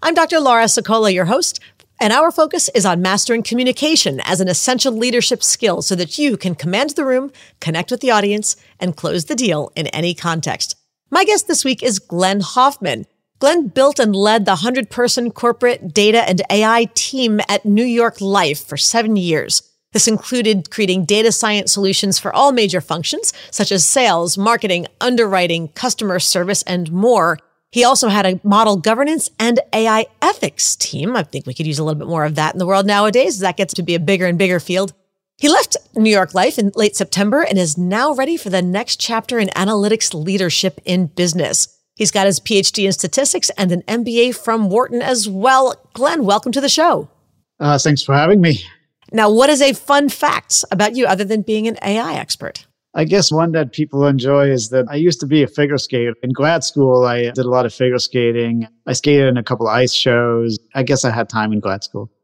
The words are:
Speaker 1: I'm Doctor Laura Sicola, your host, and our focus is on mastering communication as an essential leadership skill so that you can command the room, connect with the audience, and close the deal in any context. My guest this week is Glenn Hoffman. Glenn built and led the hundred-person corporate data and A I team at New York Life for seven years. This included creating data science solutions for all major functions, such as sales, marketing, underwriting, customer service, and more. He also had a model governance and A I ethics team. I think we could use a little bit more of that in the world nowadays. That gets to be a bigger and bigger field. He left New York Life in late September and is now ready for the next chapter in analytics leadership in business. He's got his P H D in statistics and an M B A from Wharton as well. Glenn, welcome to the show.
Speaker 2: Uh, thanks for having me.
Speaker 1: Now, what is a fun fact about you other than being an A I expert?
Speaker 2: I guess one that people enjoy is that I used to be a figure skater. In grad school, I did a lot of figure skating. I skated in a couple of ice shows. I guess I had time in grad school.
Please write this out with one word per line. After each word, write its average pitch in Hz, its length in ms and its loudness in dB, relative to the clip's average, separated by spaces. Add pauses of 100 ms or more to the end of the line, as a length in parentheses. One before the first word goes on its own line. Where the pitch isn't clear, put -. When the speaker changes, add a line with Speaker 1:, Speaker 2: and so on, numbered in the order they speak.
Speaker 1:
I'm 330 100 0
Doctor 330 260 2
Laura 247 260 4
Sicola, 220 460 2
your 185 140 0
host, 247 340 -2 (400)
and 214 140 2
our 311 180 4
focus 320 440 0
is 208 100 2
on 175 160 0
mastering 208 420 0
communication 247 840 -2
as 185 160 0
an 185 60 -2
essential 247 440 0
leadership 233 500 -2
skill 175 380 0
so 175 140 -2
that 175 240 -6
you 285 180 0
can 185 180 -4
command 196 360 -2
the 294 160 -4
room, 262 260 -2 (300)
connect 165 280 -4
with 247 120 -4
the 262 80 0
audience, 208 460 0 (220)
and 180 160 -4
close 160 300 -4
the - 100 -6
deal 190 400 -2
in 160 120 -6
any 170 260 -4
context. 165 640 -6 (340)
My 359 140 2
guest 403 240 0
this - 160 -2
week 262 180 -2
is 226 160 -2
Glenn 185 420 -2
Hoffman. 190 680 0 (320)
Glenn 294 300 2
built 269 300 2
and 214 160 2
led 214 300 2
the 190 120 2
hundred-person 240 720 -2
corporate 240 640 -2
data 214 340 4
and 190 220 2
A 202 120 2
I 226 300 2
team 233 560 -2
at 202 160 -2
New 214 220 2
York 233 340 0
Life 190 460 0
for 143 100 -10
seven 226 400 0
years. 165 460 -2 (300)
This - 160 2
included 220 640 -2
creating 185 360 -2
data 214 260 2
science 208 400 -2
solutions 196 460 0
for - 120 -6
all 277 220 4
major 202 300 0
functions, 226 500 -6 (180)
such - 220 -2
as 180 140 2
sales, 175 500 2
marketing, 196 520 0 (120)
underwriting, 185 680 0
customer 208 500 -4
service, 180 460 -2
and 175 280 -4
more. 180 460 2 (320)
He 240 120 2
also 254 260 4
had 202 180 2
a 185 180 0
model 208 320 4
governance 240 640 0
and 233 200 2 (140)
A 220 160 0
I 220 180 2 (140)
ethics - 560 -2
team. 165 400 -4
I 202 60 -2
think - 240 -10
we 127 80 -10
could 160 120 -6
use 147 120 -4
a 156 60 -2
little 156 140 -2
bit 147 100 -10
more 160 180 0
of 156 80 -2
that 151 180 0
in - 60 -8
the 185 80 -2
world 196 180 2
nowadays. 214 540 2
That 185 180 -2
gets 196 180 -2
to 185 80 -6
be 170 120 -2
a 170 60 0
bigger 185 260 0
and 175 100 0
bigger 180 240 0
field. 190 320 -4 (460)
He 294 100 2
left 381 300 2 (160)
New 220 160 2
York 196 240 0
Life 190 240 0
in 202 160 0
late 208 200 0
September 202 460 0
and 330 160 0
is 175 220 0
now 202 340 0
ready 285 240 -2
for 214 140 -8
the 185 100 0
next 185 400 -4
chapter 226 380 -4
in 202 120 0
analytics 208 600 0
leadership 180 720 -2
in 180 220 0
business. 165 680 -2 (200)
He's 214 160 -2
got 196 160 2
his 196 120 0
P 214 200 0
H 196 120 0
D 208 140 -4
in 190 80 2
statistics 269 640 -2
and 185 160 0
an 180 160 -2
M 226 160 -2
B 233 240 2
A 247 40 -2
from 226 360 -2
Wharton 233 320 0
as 226 260 -2
well. 254 680 0
Glenn, 285 320 0
welcome 214 260 0
to 277 80 0
the 269 80 0
show. 302 400 2 (500)
Speaker 2:
Uh, 147 200 2
thanks 143 240 0
for 139 120 0
having 170 280 6
me. 156 200 2 (500)
Speaker 1:
Now, 214 180 4
what 247 200 4
is 277 120 4
a 277 100 4
fun 285 360 0
fact - 640 -2
about 208 240 0
you 254 100 2
other 190 160 2
than 214 200 -2
being 214 260 -2
an - 120 -6
A 202 160 -2
I 165 180 -4
expert? - 520 -10 (260)
Speaker 2:
I 160 120 0
guess 175 260 2
one 160 220 0
that 156 200 -2
people 143 320 -2
enjoy 139 460 4
is 117 200 -2
that 127 200 0
I 143 60 -6
used 165 240 2
to 156 60 -6
be 143 180 4
a - 20 -4
figure 147 320 0
skater. 120 340 -2 (120)
In 127 80 -2
grad 151 320 0
school, 127 400 2
I 120 260 0
did 120 80 -8
a 123 100 -2
lot 123 180 2
of 110 60 -4
figure 127 280 0
skating. 117 640 -2 (180)
I 131 100 -4
skated 143 340 4
in 127 80 2
a 117 80 -4
couple 117 240 -2
of 107 60 0
ice 123 180 2
shows. 117 640 0 (160)
I 135 80 -2
guess 131 220 0
I 120 80 0
had 117 160 -2
time 107 240 -2
in 104 80 0
grad 101 240 -6
school. 104 260 -12 (140)